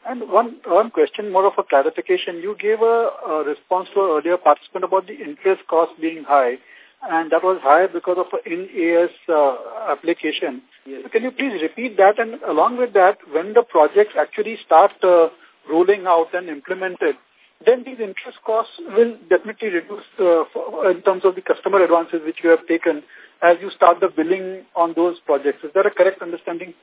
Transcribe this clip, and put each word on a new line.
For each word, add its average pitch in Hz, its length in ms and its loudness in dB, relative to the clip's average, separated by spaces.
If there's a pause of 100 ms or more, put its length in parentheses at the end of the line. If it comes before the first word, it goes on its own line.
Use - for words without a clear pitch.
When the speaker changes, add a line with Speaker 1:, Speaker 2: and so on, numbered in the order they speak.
Speaker 1:
And 233 220 -10
one, 233 360 0
one 220 260 0
question, 202 400 -2
more 190 160 2
of 190 100 0
a 196 60 -4
clarification. 170 800 -2
You 202 160 -8
gave 214 220 -2
a, 226 280 2 (160)
a 156 220 -4
response 180 460 -6
to 196 80 0
an 190 100 0
earlier 156 260 0
participant 180 460 0
about 185 240 -2
the 208 80 -16
interest 180 540 -4
cost 165 300 0
being 160 240 -8
high, 131 360 2 (440)
and 165 280 -4
that 165 120 2
was 185 200 0
high 156 240 4
because 175 320 -4
of 175 140 -4
an 165 180 -8
Ind 185 240 -10
A 170 300 2
S, - 40 -6 (200)
uh, 147 260 2 (340)
application. 151 720 -6 (240)
Speaker 2:
Yes. - 180 -16
Speaker 1:
So - 60 -18
can 226 140 -2
you 254 80 -4
please 247 300 -4
repeat 214 340 -6
that? 202 240 6
And 226 240 -6
along 196 340 0
with 247 160 -2
that, 196 260 4 (120)
when 170 220 -6
the 233 100 4
projects 180 560 2
actually 214 460 -6
start, 175 260 6 (100)
uh, 175 280 4 (400)
rolling 180 380 2
out 165 260 2
and 180 160 -6
implemented, 175 680 -6 (480)
then 247 220 2
these 254 140 -16
interest - 440 -12
costs 220 300 -4 (240)
will 233 180 2 (140)
definitely 214 400 -2
reduce, 180 320 -8 (160)
uh, 170 340 2
for, - 380 -4
in 180 140 -2
terms 185 200 0
of 185 120 2
the 185 60 -12
customer 190 420 0
advances 165 420 0
which 160 180 -8
you 170 60 2
have 165 160 4
taken 165 380 -2 (400)
as 170 180 6
you 196 80 -10
start 175 300 4
the 190 80 0
billing 185 580 -4 (100)
on 170 200 -2
those 175 240 -2
projects. 143 440 -2
Is 151 120 -14
that 190 100 2
a 202 60 0
correct 185 320 0
understanding? 170 600 -12